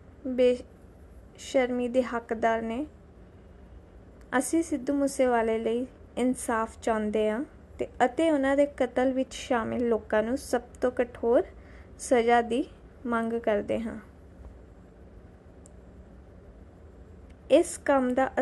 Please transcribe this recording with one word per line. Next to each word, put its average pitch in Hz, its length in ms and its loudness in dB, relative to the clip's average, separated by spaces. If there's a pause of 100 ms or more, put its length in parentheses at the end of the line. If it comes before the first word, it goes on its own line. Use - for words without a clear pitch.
(280)
ਬੇਸ਼ਰਮੀ 247 1600 -2
ਦੇ 254 160 2
ਹੱਕਦਾਰ 226 580 -2
ਨੇ। 233 240 -6 (1500)
ਅਸੀਂ 330 260 0
ਸਿੱਧੂ 285 300 -4
ਮੂਸੇਵਾਲੇ 247 640 2
ਲਈ 233 280 -2 (300)
ਇਨਸਾਫ 240 640 -2
ਚਾਹੁੰਦੇ 214 480 0
ਹਾਂ 226 140 -2 (360)
ਤੇ, - 80 -6 (180)
ਅਤੇ 320 260 2
ਉਹਨਾਂ 277 260 2
ਦੇ 285 80 6
ਕਤਲ 254 480 0
ਵਿੱਚ 262 200 -4
ਸ਼ਾਮਿਲ 233 560 -2
ਲੋਕਾਂ 214 340 0
ਨੂੰ 240 140 -2
ਸਭ - 240 -4 (200)
ਤੋਂ 254 100 0
ਕਠੋਰ 240 520 2 (560)
ਸਜ਼ਾ 240 420 4
ਦੀ 233 220 -2 (420)
ਮੰਗ 233 280 -2
ਕਰਦੇ 220 460 -2
ਹਾਂ। 226 200 -8 (3500)
ਇਸ 330 260 4
ਕੰਮ 254 360 0
ਦਾ 262 180 0 (100)